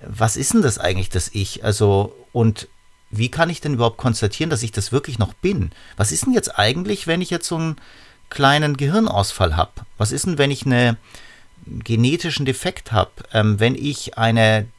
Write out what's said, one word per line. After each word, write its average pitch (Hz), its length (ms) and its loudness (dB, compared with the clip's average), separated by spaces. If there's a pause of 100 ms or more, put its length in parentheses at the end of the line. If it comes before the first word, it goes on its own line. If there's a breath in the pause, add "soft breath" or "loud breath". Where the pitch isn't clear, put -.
was 113 300 -2
ist - 180 -2
denn 226 80 6
das 127 160 2
eigentlich, 92 320 -2
das - 240 -2
Ich? 101 300 -6
Also, 104 500 2 (200)
und 113 340 0 (420)
wie 110 220 -2
kann 165 180 0
ich 165 120 -8
denn 147 120 -4
überhaupt 117 240 0
konstatieren, 120 520 -2
dass 117 120 -2
ich 113 120 -6
das - 180 -4
wirklich 127 260 -2
noch 101 160 -2
bin? 160 380 -2 (240 loud breath)
Was 104 160 0
ist - 140 -4
denn 254 80 2
jetzt - 260 0
eigentlich, 175 480 -2
wenn 165 140 0
ich - 80 -4
jetzt 170 180 -4
so 175 80 -4
einen 160 220 -4 (520 loud breath)
kleinen 147 460 2
Gehirnausfall 135 800 0
hab? - 300 -2 (120)
Was 110 140 -2
ist - 140 -4
denn, 170 120 0
wenn 143 140 4
ich - 140 -6
eine 120 320 4 (680 loud breath)
genetischen 135 800 0
Defekt - 460 -4
hab? - 420 -2
Ähm, 107 260 4
wenn 120 140 4
ich - 440 -6
eine, 113 500 4 (120)